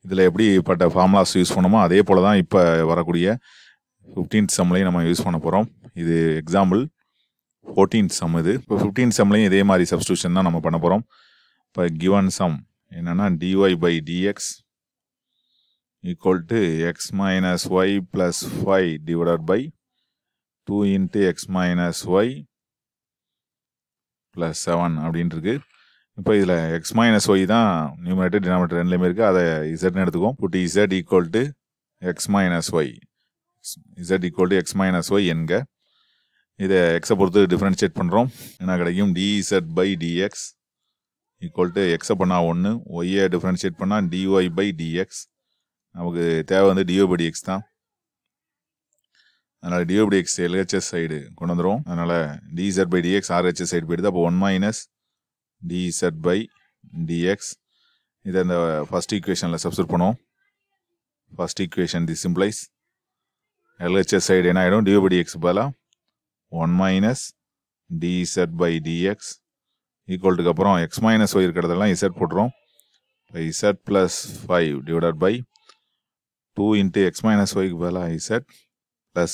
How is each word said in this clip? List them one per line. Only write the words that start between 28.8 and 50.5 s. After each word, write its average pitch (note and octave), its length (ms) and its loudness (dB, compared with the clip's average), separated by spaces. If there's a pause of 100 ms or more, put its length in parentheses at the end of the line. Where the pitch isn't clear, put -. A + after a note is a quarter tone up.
ரெண்டுலயுமே F2+ 280 0
இருக்கு. G#2+ 220 0
அதை F2+ 120 4 (380)
z F2+ 140 0
னு F#2+ 80 0
எடுத்துக்குவோம். F2+ 380 0
Put F#2 140 -2 (200)
z G2+ 240 4
equal F2+ 260 2 (100)
to A#2+ 80 2 (720)
x - 200 -8
minus F2+ 320 0 (160)
y. C2+ 40 -2 (1200)
Z F#2 200 2
equal F2+ 220 2
to G2 140 4
x - 160 -10
minus F#2 280 0 (100)
y G2+ 40 2 (120)
என்க. E2 180 -2 (1120)
இதை F#2+ 140 4 (200)
x-ஐ G#2+ 200 -2
பொறுத்து F#2+ 220 4 (120)
differentiate F#2 460 0
பண்றோம். G2 280 0 (360)
என்ன F#2 180 -2
கிடைக்கும்? F2+ 360 0
D F#2 40 -2 (260)
Z F2 300 0
by F#2 100 2 (140)
D E2+ 60 -4 (240)
X - 20 -20 (1120)
equal F2+ 300 -2
to G2 60 2 (160)
x-ஐ - 200 -4
பண்ணா F2+ 180 2 (120)
ஒண்ணு, F2+ 220 -2 (340)
y-ஐ F#2+ 280 2
differentiate F2+ 480 -2
பண்ணா G2 160 -2 (160)
dy F#2 80 -4 (360)
by G2 100 0 (140)
dx. E2 280 -4 (840)
நமக்கு F2 280 -4 (280)
தேவை F#2+ 200 4
வந்து F#2 180 0
dy F2+ 60 0 (160)
by F2 100 2
dx E2 140 -2 (140)
தான். G2 140 -6 (2000)
அதனால F2 260 -2
dy G2 140 2
by G#2 120 2
dx F#2 300 -2
எல் F2+ 160 -2